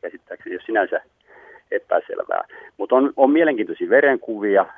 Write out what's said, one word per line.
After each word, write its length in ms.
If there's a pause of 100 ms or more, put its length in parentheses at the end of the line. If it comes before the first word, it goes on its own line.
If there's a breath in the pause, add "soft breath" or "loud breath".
käsittääkseni 500
ei 40
ole 100
sinänsä 340 (720 loud breath)
epäselvää. 760 (320 loud breath)
Mut 160
on, 240
on 140
mielenkiintoisia 600
verenkuvia 760 (120)